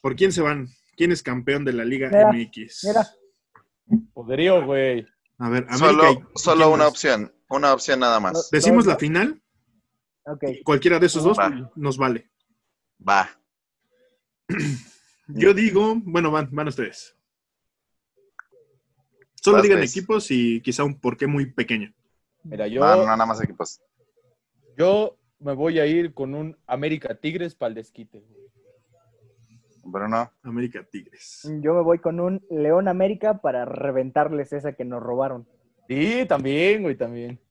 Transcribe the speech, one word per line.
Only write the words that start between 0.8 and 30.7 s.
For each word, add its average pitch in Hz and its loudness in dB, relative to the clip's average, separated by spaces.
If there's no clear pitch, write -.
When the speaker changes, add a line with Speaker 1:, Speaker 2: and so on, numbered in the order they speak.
Speaker 1:
¿Quiénes 170 0
campeón 135 -4
de 127 -2
la 117 -4
Liga 131 -4
Speaker 2:
Mira, 208 6
Speaker 1:
M 233 -2
X? - -16
Speaker 2:
mira. 214 0
Speaker 3:
Poderío, 147 0
güey. 131 -2
Speaker 1:
A 120 -6
ver, 123 0
América 123 -2
Speaker 4:
Solo, 156 6
Speaker 1:
y, 135 4
¿y - -14
Speaker 4:
solo 160 2
Speaker 1:
quién 156 6
Speaker 4:
una 151 4
Speaker 1:
más? 147 4
Speaker 4:
opción. 120 -2
Una 139 2
opción 131 0
nada 117 2
más. 95 -2
Speaker 2:
No. 165 -2
Speaker 1:
¿Decimos 202 4
Speaker 2:
No, 196 4
Speaker 1:
la 151 2
Speaker 2:
no. - -8
Speaker 1:
final? 180 -2
Speaker 2:
Ok. 147 -12
Speaker 1:
Y 123 -10
cualquiera 156 2
de 175 4
esos 160 0
dos 185 4
Speaker 4:
Va. 131 -2
Speaker 1:
nos 143 -4
vale. 127 -2
Speaker 4:
Va. 98 2
Speaker 1:
<clears throat> - -10
Yo 160 4
digo, 214 2
bueno, 170 0
van, 147 -2
van 151 -4
ustedes. 127 -10
Solo 202 4
Speaker 4:
Vas, 202 8
Speaker 1:
digan 202 6
Speaker 4:
pues. 190 -2
Speaker 1:
equipos 202 -4
y 117 0
quizá 131 -4
un 143 -4
porqué 127 -4
muy 143 -2
pequeño. 117 -4
Speaker 3:
Mira, 127 -8
yo 117 -6
Speaker 4:
No, - 6
no, 110 2
nada 110 2
más 113 -4
equipos. 98 -10
Speaker 3:
yo 196 0
me 143 -8
voy 160 -2
a 147 2
ir 165 0
con 135 -8
un 156 -10
América 147 -6
Tigres 165 -8
pa'l 117 -6
desquite, 110 -18
güey. 107 -20
Speaker 4:
Bruno. 107 -6
Speaker 1:
América 120 -8